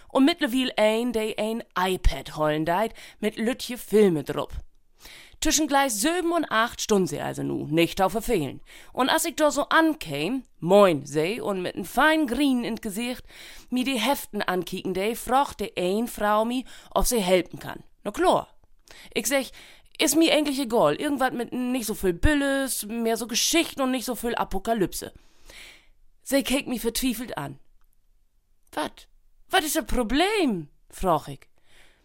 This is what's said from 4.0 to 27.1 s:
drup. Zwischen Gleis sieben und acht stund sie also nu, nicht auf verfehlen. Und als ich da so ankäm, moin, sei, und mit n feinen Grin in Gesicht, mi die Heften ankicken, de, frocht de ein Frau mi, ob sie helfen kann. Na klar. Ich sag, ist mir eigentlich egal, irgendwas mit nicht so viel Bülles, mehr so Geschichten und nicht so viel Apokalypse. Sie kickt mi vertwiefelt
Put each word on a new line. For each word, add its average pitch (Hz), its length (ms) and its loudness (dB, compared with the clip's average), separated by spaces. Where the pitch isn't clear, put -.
drup. 143 260 -6
Zwischen 311 300 2
Gleis 277 320 2
sieben 339 320 0
und 320 180 2
acht 220 300 0
stund 196 260 2
sie 139 140 -6
also 139 220 -6
nu, 139 240 -4
nicht 165 340 2
auf 190 100 2
verfehlen. 196 480 -2
Und 254 160 0
als - 160 2
ich 330 140 -6
da 302 120 4
so 277 200 -2
ankäm, 247 720 0
moin, 175 460 6
sei, 156 360 -2
und 190 200 -4
mit - 140 -6
n 190 100 -6
feinen 311 420 2
Grin 254 380 0
in 220 100 -4
Gesicht, 226 480 -8
mi 247 160 0
die 262 120 -2
Heften 214 440 -2
ankicken, 180 520 -4
de, 202 220 -2
frocht 269 460 0
de 196 160 -6
ein 196 320 0
Frau 208 340 0
mi, 247 220 -4
ob 196 120 2
sie 240 160 2
helfen 180 380 2
kann. - 220 -14
Na 202 60 -6
klar. 302 380 2
Ich 220 140 -4
sag, 269 180 0
ist 294 160 2
mir 320 180 6
eigentlich 294 260 2
egal, 208 360 4
irgendwas 262 380 -2
mit 240 200 -6
nicht 247 320 -2
so 214 80 -4
viel 190 200 0
Bülles, 277 720 2
mehr 226 280 0
so 226 120 -6
Geschichten 302 540 0
und 262 100 0
nicht 254 140 -4
so 247 100 -4
viel 233 180 -4
Apokalypse. 196 800 -2
Sie 269 180 2
kickt 262 260 -2
mi 247 120 -4
vertwiefelt 233 580 -4